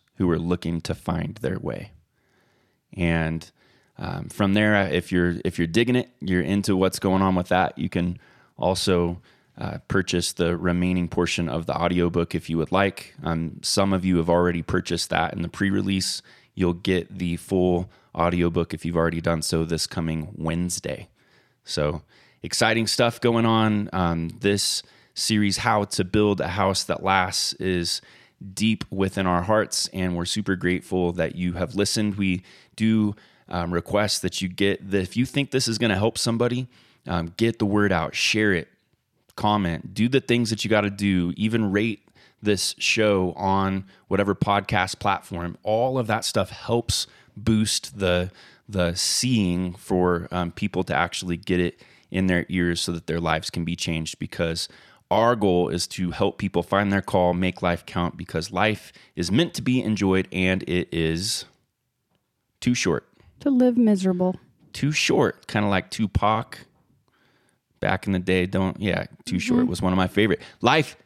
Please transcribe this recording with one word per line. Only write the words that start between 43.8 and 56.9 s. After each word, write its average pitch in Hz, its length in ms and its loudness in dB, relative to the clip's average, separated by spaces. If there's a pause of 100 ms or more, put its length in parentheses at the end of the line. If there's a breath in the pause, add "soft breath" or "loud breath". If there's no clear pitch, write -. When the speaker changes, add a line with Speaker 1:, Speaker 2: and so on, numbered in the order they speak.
Speaker 1:
whatever 98 260 2
podcast 101 640 0
platform. 87 640 -4
All 120 360 0
of 117 100 -2
that 107 160 0
stuff - 260 -2
helps - 560 -2 (300 soft breath)
boost 107 640 0
the, 90 320 2 (380 soft breath)
the 90 260 0
seeing 92 800 0
for, 90 560 0
um, 87 220 -4
people 95 320 -4
to 78 100 -2
actually 87 440 -2
get 92 220 0
it 87 200 -2 (300 soft breath)
in 95 160 0
their 90 240 2
ears 87 320 0
so 87 100 -4
that 85 140 -8
their 82 140 -2
lives 80 280 -2
can 87 160 -4
be 85 120 -4
changed, 80 420 -4
because 82 500 -4 (400 soft breath)
our 117 280 4
goal 90 320 4
is - 180 -2
to 90 240 -4
help - 260 0
people 87 280 -2
find 101 280 2